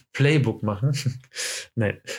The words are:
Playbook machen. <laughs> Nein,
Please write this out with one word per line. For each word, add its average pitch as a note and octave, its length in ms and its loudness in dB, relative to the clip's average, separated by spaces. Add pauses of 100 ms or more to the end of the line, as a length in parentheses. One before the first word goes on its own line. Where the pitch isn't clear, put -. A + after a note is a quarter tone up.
(120)
Playbook C3+ 500 2
machen. G#2+ 320 0
<laughs> - 280 -4 (540)
Nein, G#2 220 0 (200)